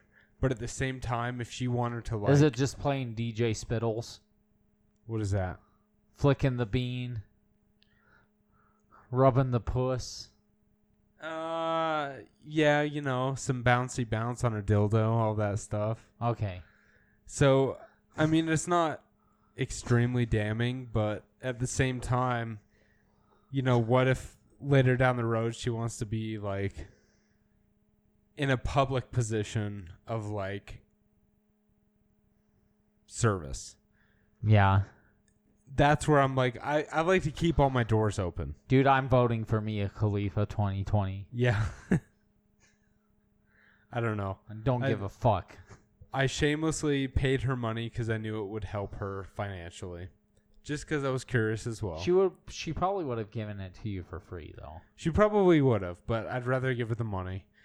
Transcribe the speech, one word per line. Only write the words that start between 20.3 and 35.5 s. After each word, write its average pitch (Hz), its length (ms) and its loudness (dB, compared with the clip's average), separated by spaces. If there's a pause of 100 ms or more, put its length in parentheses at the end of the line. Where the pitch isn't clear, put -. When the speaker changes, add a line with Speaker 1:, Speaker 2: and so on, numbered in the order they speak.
Speaker 1:
but 107 320 -2 (180)
at 127 180 -6
the 127 60 -2
same 131 340 -2
time, 120 580 -2 (920)
you 135 120 -2
know, 127 160 4
what 127 300 4
if - 280 -2 (240)
later 135 360 4
down 127 200 4
the 120 80 -2
road 113 300 0
she - 160 -6
wants 117 280 -4
to 117 80 -6
be, 110 320 -6
like, 98 500 -4 (1500)
in 143 140 0
a 131 60 4
public 131 560 0
position 104 800 -2 (160)
of, 110 240 -6
like, 101 500 -8 (2250)
service? 87 680 -2 (680)
Speaker 2:
Yeah. 98 380 6 (920)